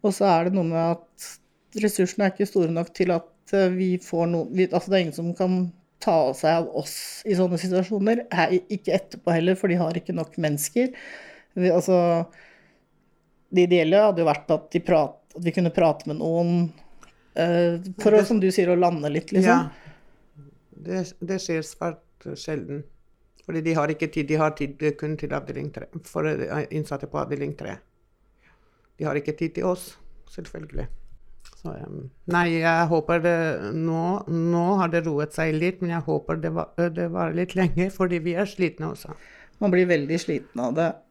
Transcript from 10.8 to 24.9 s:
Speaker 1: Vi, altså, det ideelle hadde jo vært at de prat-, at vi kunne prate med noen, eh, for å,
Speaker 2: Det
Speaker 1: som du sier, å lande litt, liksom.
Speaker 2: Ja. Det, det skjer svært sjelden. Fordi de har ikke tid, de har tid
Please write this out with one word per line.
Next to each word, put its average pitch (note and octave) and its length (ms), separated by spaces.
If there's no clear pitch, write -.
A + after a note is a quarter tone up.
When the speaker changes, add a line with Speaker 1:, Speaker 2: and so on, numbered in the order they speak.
Speaker 1:
Vi, F3+ 140
altså, E3+ 560
det F3+ 160
ideelle F3 380
hadde F#3 140
jo E3+ 60
vært D3 240
at D#3 220
de F3 80
prat-, D#3+ 380
at F3 80
vi E3+ 80
kunne E3+ 220
prate D#3+ 340
med D#3 120
noen, E3+ 520
eh, E3+ 440
for G#3 120
å, G#3+ 80
Speaker 2:
Det G3+ 80
Speaker 1:
som A3 120
du F#3+ 80
sier, F#3 220
å F3+ 100
lande E3+ 320
litt, D#3+ 220
liksom. F#3+ 100
Speaker 2:
Ja. E3+ 260
Det, F3+ 380
det F#3 220
skjer E3 240
svært E3 340
sjelden. C#3+ 460
Fordi E3 160
de D#3+ 120
har D3 160
ikke D#3 200
tid, D3+ 180
de D3+ 80
har D#3 160
tid C#3+ 260